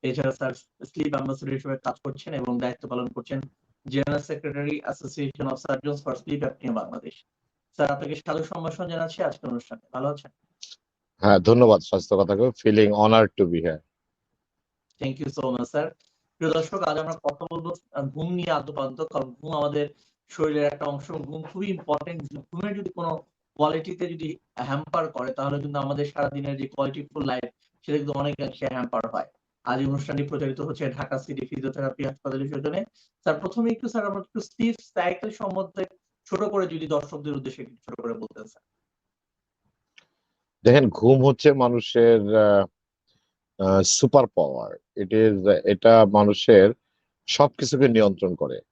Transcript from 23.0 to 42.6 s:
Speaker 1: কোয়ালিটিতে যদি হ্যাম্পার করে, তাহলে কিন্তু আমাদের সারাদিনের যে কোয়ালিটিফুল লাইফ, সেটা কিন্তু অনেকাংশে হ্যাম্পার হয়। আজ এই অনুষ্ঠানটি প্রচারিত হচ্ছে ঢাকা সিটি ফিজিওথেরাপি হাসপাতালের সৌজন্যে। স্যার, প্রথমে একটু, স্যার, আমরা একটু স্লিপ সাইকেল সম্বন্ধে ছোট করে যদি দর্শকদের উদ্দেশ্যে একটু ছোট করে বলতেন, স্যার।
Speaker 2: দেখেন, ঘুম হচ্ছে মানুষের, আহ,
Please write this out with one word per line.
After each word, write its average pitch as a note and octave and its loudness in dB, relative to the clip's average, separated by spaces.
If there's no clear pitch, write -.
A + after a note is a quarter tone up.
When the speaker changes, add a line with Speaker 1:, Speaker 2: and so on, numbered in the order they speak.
Speaker 1:
কোয়ালিটিতে D#3+ -4
যদি D#3+ -10
হ্যাম্পার D3+ -6
করে, B2+ -8
তাহলে C#3 -6
কিন্তু C#3+ -8
আমাদের C#3+ -6
সারাদিনের C#3 -6
যে C3 -8
কোয়ালিটিফুল C#3 -8
লাইফ, B2+ -6
সেটা D3+ -4
কিন্তু C#3+ -6
অনেকাংশে C#3+ -6
হ্যাম্পার B2 -6
হয়। - -8
আজ B2+ -2
এই C#3 -2
অনুষ্ঠানটি C#3 -4
প্রচারিত C#3 -6
হচ্ছে C#3+ -8
ঢাকা C3 -8
সিটি C3 -10
ফিজিওথেরাপি C3+ -8
হাসপাতালের C3+ -8
সৌজন্যে। D3 -6
স্যার, D#3 -2
প্রথমে A3+ -2
একটু, A3+ -6
স্যার, A3 -4
আমরা G3 -6
একটু G#3 -12
স্লিপ A3+ -4
সাইকেল F3+ -6
সম্বন্ধে F#3+ -8
ছোট F#3+ -4
করে G3+ -2
যদি D#3+ -8
দর্শকদের D3 -6
উদ্দেশ্যে C3 -10
একটু B2 -20
ছোট - -18
করে A#2 -8
বলতেন, A2 -16
স্যার। - -20
Speaker 2:
দেখেন, B2+ 8
ঘুম B2+ 4
হচ্ছে C#3 6
মানুষের, A#2 4
আহ, G#2 6